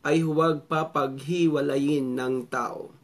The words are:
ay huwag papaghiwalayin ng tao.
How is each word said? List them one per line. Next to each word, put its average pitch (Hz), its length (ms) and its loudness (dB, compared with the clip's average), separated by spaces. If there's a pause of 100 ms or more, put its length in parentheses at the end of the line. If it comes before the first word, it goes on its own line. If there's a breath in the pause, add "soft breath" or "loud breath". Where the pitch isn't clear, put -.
ay 156 240 2
huwag 156 440 2
papaghiwalayin 143 1500 0
ng 127 320 -2
tao. - 540 -6